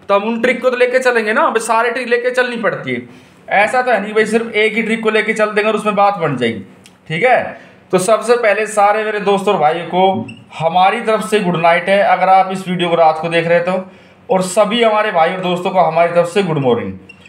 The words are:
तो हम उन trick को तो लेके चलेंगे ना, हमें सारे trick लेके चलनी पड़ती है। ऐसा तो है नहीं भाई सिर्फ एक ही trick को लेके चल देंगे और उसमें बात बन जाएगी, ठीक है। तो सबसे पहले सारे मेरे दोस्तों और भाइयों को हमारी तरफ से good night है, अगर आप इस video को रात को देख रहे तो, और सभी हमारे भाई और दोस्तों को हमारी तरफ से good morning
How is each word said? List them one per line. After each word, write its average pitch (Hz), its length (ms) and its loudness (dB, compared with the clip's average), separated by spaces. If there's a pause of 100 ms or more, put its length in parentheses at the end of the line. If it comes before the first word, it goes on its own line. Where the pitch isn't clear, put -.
तो 196 60 2
हम 202 80 0
उन 226 180 -4
trick 247 200 0
को 254 80 0
तो 240 80 -2
लेके 247 220 2
चलेंगे 233 340 0
ना, 269 80 0
हमें 247 200 0
सारे 226 300 0
trick 247 160 -6
लेके 240 240 -2
चलनी 240 260 -2
पड़ती 135 360 -4
है। 120 140 -8 (500)
ऐसा 220 240 0
तो 254 100 0
है 208 100 0
नहीं 214 120 -8
भाई 214 140 2
सिर्फ 226 260 -2
एक 214 220 0
ही 226 80 -2
trick 226 200 -4
को 220 80 0
लेके 214 220 0
चल 208 180 -2
देंगे 208 180 0
और 214 60 0
उसमें 208 200 -4
बात 202 220 2
बन 147 200 -4
जाएगी, 113 220 -4 (500)
ठीक 165 140 -6
है। 196 340 0 (340)
तो 190 80 2
सबसे 214 380 2
पहले 214 300 0
सारे 208 380 2
मेरे 214 160 -4
दोस्तों 196 320 0
और 180 60 0
भाइयों 165 280 0
को 190 400 0 (300)
हमारी 185 440 2
तरफ 220 280 -2
से 208 120 2
good 175 160 -2
night 175 320 2
है, 196 120 4
अगर 180 300 2
आप 190 200 4
इस 185 160 -8
video 175 220 -2
को 170 80 0
रात 160 240 4
को 170 80 -4
देख 165 180 0
रहे 170 140 4
तो, 185 220 -4 (460)
और 185 140 0
सभी 214 400 0
हमारे 214 280 0
भाई 170 220 2
और 185 80 -8
दोस्तों 180 300 -2
को - 100 0
हमारी 165 320 2
तरफ 170 160 2
से 202 140 0
good 160 160 -2
morning 104 380 0 (320)